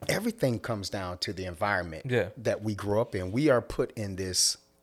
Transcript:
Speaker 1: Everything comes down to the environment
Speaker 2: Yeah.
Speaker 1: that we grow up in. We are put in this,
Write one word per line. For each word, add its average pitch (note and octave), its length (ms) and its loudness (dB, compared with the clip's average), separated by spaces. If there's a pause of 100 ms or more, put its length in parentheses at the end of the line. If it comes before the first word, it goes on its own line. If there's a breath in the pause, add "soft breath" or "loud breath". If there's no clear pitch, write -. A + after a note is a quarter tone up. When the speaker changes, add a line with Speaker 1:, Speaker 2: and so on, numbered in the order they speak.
Speaker 1:
Everything D#3 520 0
comes G2+ 300 -4
down F#2 300 -6
to - 120 -4
the F#2 140 -6
environment F2+ 640 -2
Speaker 2:
Yeah. A2+ 280 2
Speaker 1:
that G#2+ 260 0
we G#2+ 100 0
grow G2+ 280 2
up A#2+ 140 -2
in. F#2 160 -2
We C#3+ 180 4
are A#2+ 120 6
put - 360 -2
in G2 180 -4
this, F#2 420 0 (260)